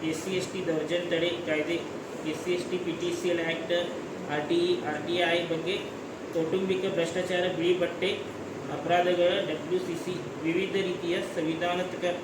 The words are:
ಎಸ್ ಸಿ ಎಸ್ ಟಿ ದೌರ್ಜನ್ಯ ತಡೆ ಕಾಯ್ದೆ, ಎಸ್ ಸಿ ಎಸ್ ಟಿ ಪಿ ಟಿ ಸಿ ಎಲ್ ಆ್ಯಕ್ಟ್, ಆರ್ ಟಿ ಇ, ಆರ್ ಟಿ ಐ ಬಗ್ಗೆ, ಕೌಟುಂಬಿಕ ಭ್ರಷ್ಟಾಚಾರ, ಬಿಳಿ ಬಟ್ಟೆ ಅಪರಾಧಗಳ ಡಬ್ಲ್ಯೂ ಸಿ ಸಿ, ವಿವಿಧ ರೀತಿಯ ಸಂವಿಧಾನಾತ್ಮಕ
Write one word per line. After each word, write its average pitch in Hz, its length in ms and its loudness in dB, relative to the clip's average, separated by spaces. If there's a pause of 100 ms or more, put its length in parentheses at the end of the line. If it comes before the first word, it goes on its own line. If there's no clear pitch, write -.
(100)
ಎಸ್ 160 120 -2
ಸಿ 185 160 -4
ಎಸ್ - 140 -2
ಟಿ 190 160 -4
ದೌರ್ಜನ್ಯ 165 420 0
ತಡೆ 170 200 2 (160)
ಕಾಯ್ದೆ, 156 300 0 (540)
ಎಸ್ - 140 -4
ಸಿ 180 120 -2
ಎಸ್ 175 140 -2
ಟಿ 180 140 0
ಪಿ 170 160 -2
ಟಿ 175 180 0
ಸಿ 185 140 0
ಎಲ್ 165 140 2
ಆ್ಯಕ್ಟ್, 165 280 0 (580)
ಆರ್ 151 160 0
ಟಿ 170 100 4 (100)
ಇ, 180 40 4 (160)
ಆರ್ 151 180 -2
ಟಿ 170 80 0 (200)
ಐ 175 40 4 (140)
ಬಗ್ಗೆ, 165 220 0 (600)
ಕೌಟುಂಬಿಕ 190 500 2 (120)
ಭ್ರಷ್ಟಾಚಾರ, 180 480 0 (120)
ಬಿಳಿ 170 260 4
ಬಟ್ಟೆ 180 280 0 (680)
ಅಪರಾಧಗಳ 175 540 4 (180)
ಡಬ್ಲ್ಯೂ 165 380 0
ಸಿ 165 180 -2
ಸಿ, 180 100 -2 (320)
ವಿವಿಧ 180 280 2 (140)
ರೀತಿಯ 175 260 0 (220)
ಸಂವಿಧಾನಾತ್ಮಕ 175 680 0 (200)